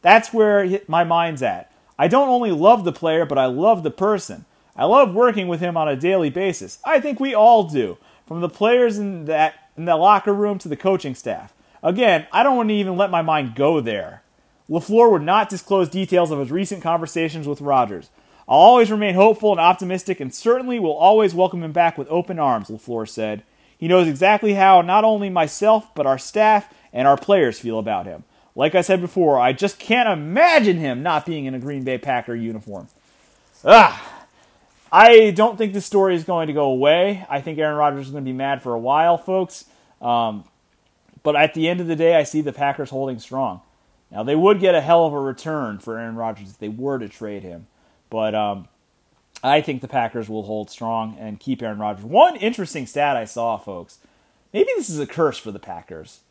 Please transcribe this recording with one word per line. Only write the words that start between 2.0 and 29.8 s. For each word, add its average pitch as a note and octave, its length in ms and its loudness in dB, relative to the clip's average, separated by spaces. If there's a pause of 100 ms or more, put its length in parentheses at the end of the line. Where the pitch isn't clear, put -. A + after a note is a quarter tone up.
don't C4+ 220 2
only A#3+ 220 0
love F#3+ 320 4
the E3+ 80 -2
player, E3 340 -2
but C#3 120 -2
I C3 80 2
love E3+ 380 0
the D3+ 80 -4
person. - 540 -4 (300)
I C3 100 -2
love A3 280 4
working G#3 340 0
with E3+ 120 -4
him E3+ 180 -4
on D#3 100 0
a C#3+ 80 -2
daily E3+ 360 0
basis. F3 520 -6
I C#4+ 160 0
think C#4 200 -6
we C4+ 140 -4
all G#3+ 300 6
do, B2+ 340 -4 (300)
from E3 140 -8
the E3+ 80 -4
players A#3 480 0
in F#3+ 280 -10
that, D#3 300 0 (220)
in E3 80 -10
the E3+ 100 2
locker G3+ 380 2
room G3+ 260 -2
to E3+ 100 -14
the D3 60 -6
coaching F3+ 380 -4
staff." G#2 400 -10 (280)
Again, F3+ 500 0
I A3+ 120 2
don't C4+ 140 2
wanna G#3+ 160 0
even F#3+ 240 -2
let G3 120 0
my E3+ 120 0
mind D3+ 340 -2
go D3 240 2
there. G#2 440 -8 (460)
LaFleur G#3+ 420 2
would D#3+ 120 2
not G3+ 260 0
disclose F#3 400 -2
details F3 420 0
of C#3+ 80 -4
his C3 120 -6
recent F#3 320 -6
conversations E3 640 -4
with D3 140 -8
Rodgers. B2 480 -2 (380)
I'll C3 100 2
always A3 340 8
remain G#3 240 -2
hopeful G#3 360 4
and E3+ 80 -2
optimistic F3+ 600 0
and C3 140 -10
certainly B3 460 -2
will D#3+ 160 -2
always F#3+ 400 4
welcome F3+ 280 -2
him D#3 80 -10
back E3 260 0
with C#3 120 -10
open E3+ 300 -4
arms, A#2+ 300 -2
LaFleur A2 380 -8
said. G#2+ 360 -8 (340)
He E3 100 -8
knows F3+ 200 4
exactly G3 480 2
how F#3+ 260 6
not F#3+ 220 2
only G#3 260 0
myself, G3+ 680 0
but D3 100 -4
our C3+ 120 0
staff G#3+ 560 0 (180)
and B2+ 160 0
our - 80 6
players E3+ 440 0
feel A2+ 200 -6
about G2 280 -6
him. F2 160 -16 (320)
Like D3+ 200 0
I F3+ 60 4
said F#3+ 180 0
before, E3 400 0
I B2 140 2
just G3 260 -6
can't A#3 300 0